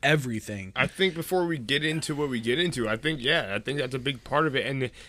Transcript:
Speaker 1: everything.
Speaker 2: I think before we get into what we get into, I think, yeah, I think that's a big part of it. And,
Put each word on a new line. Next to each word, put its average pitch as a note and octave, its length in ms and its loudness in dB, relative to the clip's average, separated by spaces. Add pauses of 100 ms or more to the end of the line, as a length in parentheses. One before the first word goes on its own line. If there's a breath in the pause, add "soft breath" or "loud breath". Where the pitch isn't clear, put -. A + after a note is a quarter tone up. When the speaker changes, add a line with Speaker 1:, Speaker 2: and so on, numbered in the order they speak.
Speaker 1:
everything. A2 720 0
Speaker 2:
I B2+ 100 2
think F#3 300 2
before F3 320 0
we E3 100 0
get C3+ 280 0
into D#3 300 0
what D3 140 0
we B2 100 0
get A#2 200 0
into, C3+ 300 0
I A2 80 0
think, D3+ 240 -2
yeah, B2 340 0
I G#2 40 0
think C3+ 200 -4
that's B2+ 160 -2
a C3 40 0
big B2 240 -4
part D3+ 240 2
of C3 80 0
it. A#2 120 0
And, C3 240 -2 (180 loud breath)